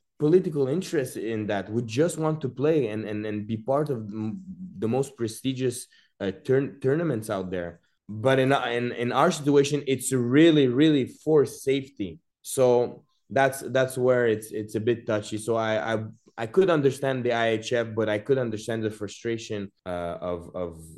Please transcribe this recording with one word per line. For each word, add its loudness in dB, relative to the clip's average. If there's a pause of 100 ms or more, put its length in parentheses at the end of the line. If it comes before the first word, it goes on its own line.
(200)
political 4
interest -2
in -4
that. -2
We -2
just 0
want 0
to -4
play 2
and, -4
and, -6
and -6
be -2
part -2
of -2
m-, -6 (380)
the -2
most -2
prestigious, -4 (320)
uh, -2
turn-, -2
tournaments -2
out -4
there. -6 (260)
But 2
in, 4
in, 0
in -2
our 4
situation, 2
it's -2
really, 6
really 4
for 2
safety. -4 (240)
So 2 (260)
that's, 2
that's 0
where 4
it's, -2
it's -8
a 0
bit -2
touchy. -4
So -2
I, 0
I, -4 (320)
I -6
could 4
understand 0
the 0
I 2
H -2
F, 0 (100)
but 0
I 0
could 0
understand -4
the -2
frustration, -8 (140)
uh, -6
of, -8
of -8 (140)